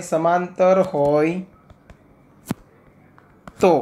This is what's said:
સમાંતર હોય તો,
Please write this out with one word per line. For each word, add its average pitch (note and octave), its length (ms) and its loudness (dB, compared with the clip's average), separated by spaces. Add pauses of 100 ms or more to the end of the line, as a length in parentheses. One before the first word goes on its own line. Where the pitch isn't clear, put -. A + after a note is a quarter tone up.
સમાંતર F3+ 840 0
હોય D3+ 520 0 (2250)
તો, F#3 120 4 (100)